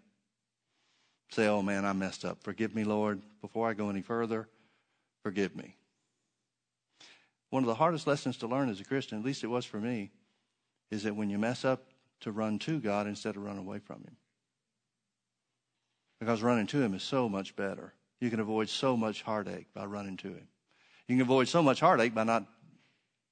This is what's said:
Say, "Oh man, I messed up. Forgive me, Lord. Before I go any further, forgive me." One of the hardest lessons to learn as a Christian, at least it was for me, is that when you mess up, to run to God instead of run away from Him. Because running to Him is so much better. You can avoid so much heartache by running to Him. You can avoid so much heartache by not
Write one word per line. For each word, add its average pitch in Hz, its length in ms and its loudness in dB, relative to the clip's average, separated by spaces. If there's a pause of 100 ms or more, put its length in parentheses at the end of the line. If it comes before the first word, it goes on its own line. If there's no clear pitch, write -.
(1300)
Say, 110 160 4
"Oh 104 160 4
man, 98 220 0
I 98 80 2
messed 95 320 -4
up. 90 180 -6
Forgive 107 320 -4
me, 110 100 -2
Lord. 104 380 0 (180)
Before 113 280 -4
I 113 60 -2
go 104 160 -2
any 98 120 -4
further, 113 460 -4 (720)
forgive 98 340 -2
me." - 200 -14 (1700)
One 131 120 0
of 120 60 2
the 113 60 2
hardest 160 320 2
lessons 143 320 0
to 113 100 -6
learn 131 200 0
as 98 120 -4
a 98 40 -14
Christian, 127 340 -4
at 107 60 -6
least 135 200 -4
it 110 40 -4
was 120 160 -2
for - 140 -10
me, 107 320 -4 (800)
is 107 140 -4
that 104 100 -2
when 104 160 -2
you 101 80 -2
mess 117 260 -2
up, 131 200 0 (360)
to 110 120 -6
run 107 280 -2
to 156 200 -2
God 104 260 0
instead 104 300 -6
of 101 60 -8
run 101 160 -8
away 98 200 -8
from - 240 -14
Him. - 140 -20 (2000)
Because 110 240 2
running 117 260 4
to 143 140 2
Him 101 120 2
is 95 80 -6
so 127 260 0
much 95 260 -4
better. 98 380 -6 (280)
You 123 100 0
can 110 100 0
avoid 110 280 0
so 131 280 2
much 110 260 -2
heartache 95 520 -4
by 101 100 -8
running 101 340 -8
to 98 100 -10
Him. 90 200 -14 (580)
You 127 100 2
can 131 60 8
avoid 127 260 6
so 170 140 4
much 135 180 6
heartache 123 340 6
by 113 100 2
not 113 220 2 (840)